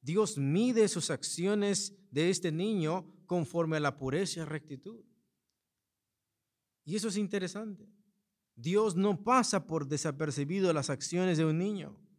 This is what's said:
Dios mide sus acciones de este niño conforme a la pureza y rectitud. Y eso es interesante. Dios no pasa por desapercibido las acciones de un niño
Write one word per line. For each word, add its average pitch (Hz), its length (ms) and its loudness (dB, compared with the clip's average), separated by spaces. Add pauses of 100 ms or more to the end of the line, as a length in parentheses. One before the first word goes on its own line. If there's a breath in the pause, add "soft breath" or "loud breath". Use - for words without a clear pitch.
Dios 175 360 0
mide 208 500 4
sus 170 220 -2
acciones 196 840 -2 (160)
de 156 180 2
este 180 220 0
niño 175 600 -2 (140)
conforme 165 520 0
a - 20 0
la 143 180 0
pureza 160 440 -2
y 156 40 -6
rectitud. 156 580 -10 (1800)
Y 160 100 -6
eso 214 120 -2
es 196 100 -2
interesante. 202 720 -4 (680)
Dios 180 400 2
no 196 280 2
pasa 226 440 2
por 151 200 -2
desapercibido 151 840 0
las 143 160 0
acciones 175 480 0
de 160 80 4
un 156 120 2
niño 185 420 -4 (200)